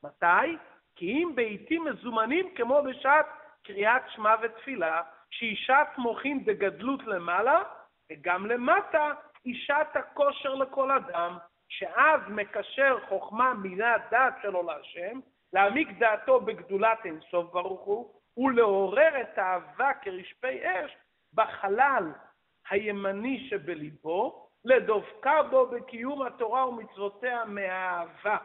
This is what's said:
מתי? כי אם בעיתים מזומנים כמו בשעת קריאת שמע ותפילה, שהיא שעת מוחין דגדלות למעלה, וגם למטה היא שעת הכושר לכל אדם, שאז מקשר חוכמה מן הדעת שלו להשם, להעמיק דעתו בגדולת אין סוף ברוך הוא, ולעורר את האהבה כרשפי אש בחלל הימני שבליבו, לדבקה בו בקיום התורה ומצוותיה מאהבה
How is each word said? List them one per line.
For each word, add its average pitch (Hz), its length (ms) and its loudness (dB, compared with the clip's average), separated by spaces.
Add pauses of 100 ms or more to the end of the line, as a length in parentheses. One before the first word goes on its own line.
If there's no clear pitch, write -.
מתי? 190 540 2 (400)
כי 170 100 -8
אם 311 280 0
בעיתים 233 500 -2
מזומנים 240 680 -2
כמו 262 280 2
בשעת 277 440 2 (360)
קריאת 208 400 2 (120)
שמע 214 280 4
ותפילה, 220 600 -4 (280)
שהיא 220 260 -6
שעת 285 420 2
מוחין 254 460 -4
דגדלות 202 640 -2
למעלה, 202 560 2 (500)
וגם 175 340 -2
למטה 302 680 2 (320)
היא 247 100 -8 (120)
שעת 294 300 0
הכושר 277 580 -2
לכל 262 360 -2
אדם, 175 480 -2 (300)
שאז 247 600 4
מקשר 214 720 0 (100)
חוכמה 220 460 0
מן 190 280 -6
הדעת 240 600 2
שלו 185 200 -2
להשם, 175 580 -8 (320)
להעמיק 202 360 4 (100)
דעתו 233 420 4
בגדולת 208 640 0
אין 160 160 -8 (100)
סוף 175 220 -2
ברוך 180 280 -6
הוא, 220 340 -6 (220)
ולעורר 233 840 4
את - 180 -8
האהבה 185 640 -2
כרשפי 196 600 -8
אש 349 340 -4 (380)
בחלל 214 800 0 (580)
הימני 202 800 -4
שבליבו, 165 1000 -6 (160)
לדבקה 233 760 2
בו 262 240 4
בקיום 247 560 -8
התורה 247 460 -2
ומצוותיה 226 760 -6
מאהבה 185 1000 -4